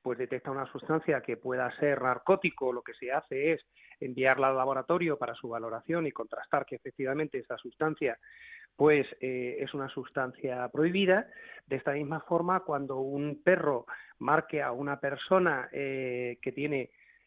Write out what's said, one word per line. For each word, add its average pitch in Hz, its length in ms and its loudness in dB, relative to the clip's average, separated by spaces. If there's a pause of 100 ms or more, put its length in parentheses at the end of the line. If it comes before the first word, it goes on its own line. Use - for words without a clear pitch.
pues 123 160 -2
detecta 131 320 -4
una 135 160 -4
sustancia 151 540 0
que 117 160 -4
pueda 127 400 -2
ser 139 260 2
narcótico, 131 680 2
lo 120 100 -4
que 117 120 -14
se 127 160 -6
hace 143 420 0
es 147 120 -6 (340)
enviarla 131 500 4
al 135 80 2
laboratorio 135 600 2
para 117 180 -4
su - 140 -10
valoración 117 580 -4
y 135 40 -4
contrastar - 540 -4
que - 100 -12
efectivamente 139 640 -4
esa 117 180 -8
sustancia, 147 600 -2 (580)
pues, 143 300 6 (160)
eh, 127 380 -4
es 135 140 -6
una 135 160 -4
sustancia 127 800 -4
prohibida. 180 580 4 (400)
De 139 80 -4
esta 139 180 -2
misma 151 280 -4
forma, 175 400 2
cuando 139 360 -4
un 139 460 -4
perro 147 420 4 (340)
marque 151 420 2
a 135 100 0
una 143 280 -4
persona, 139 720 2
eh, 131 720 -4
que 131 100 -4
tiene 139 380 -2 (380)